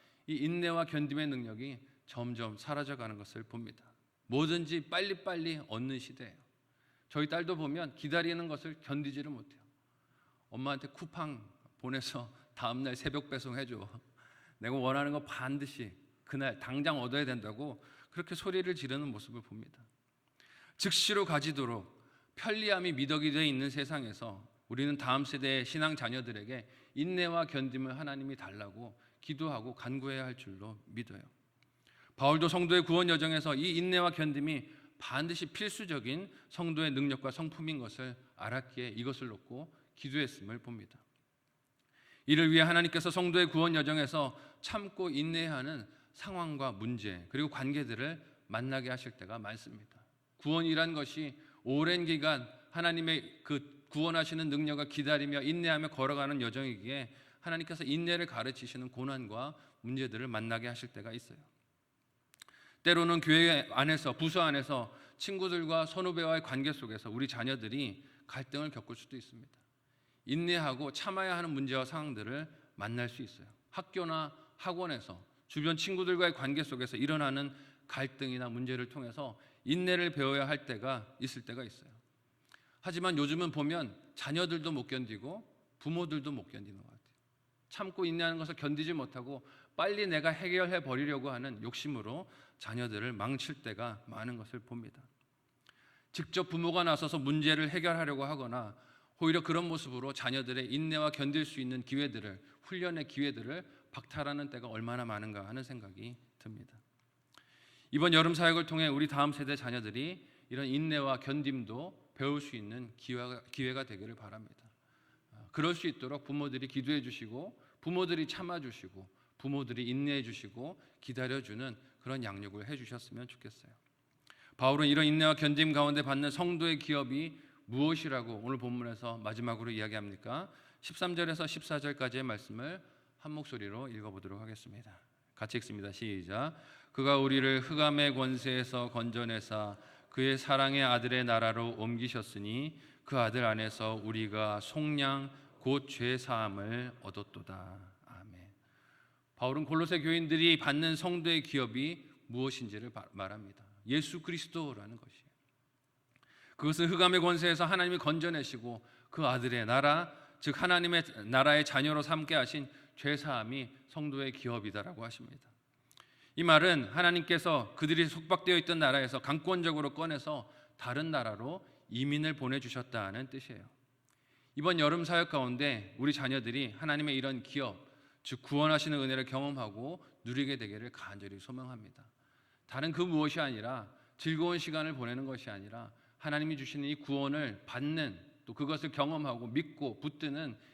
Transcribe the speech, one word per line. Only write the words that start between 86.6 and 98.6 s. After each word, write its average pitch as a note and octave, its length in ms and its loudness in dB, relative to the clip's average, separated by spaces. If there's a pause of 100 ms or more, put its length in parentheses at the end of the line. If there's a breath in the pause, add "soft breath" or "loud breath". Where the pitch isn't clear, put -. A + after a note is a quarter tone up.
것 G2 80 -20
같아요. - 140 -20 (680)
참고 F#3+ 360 -4
인내하는 E3 340 2
것을 D#3 160 -4
견디지 D3 380 0
못하고 C3 540 -6 (300 loud breath)
빨리 G3+ 300 2
내가 D#3 240 2
해결해 F3+ 520 2
버리려고 C#3 480 0
하는 B2 320 -6
욕심으로 B2 680 -6 (280 loud breath)
자녀들을 A#2 560 -4
망칠 C3 480 -4
때가 A2 440 -8
많은 A2+ 300 -8
것을 A2+ 220 -12
봅니다. A#2 420 -12 (1120 soft breath)
직접 F3+ 360 -4
부모가 E3+ 360 2
나서서 E3 340 2
문제를 D3+ 520 4
해결하려고 D#3+ 540 0
하거나 B2 500 -6 (460 soft breath)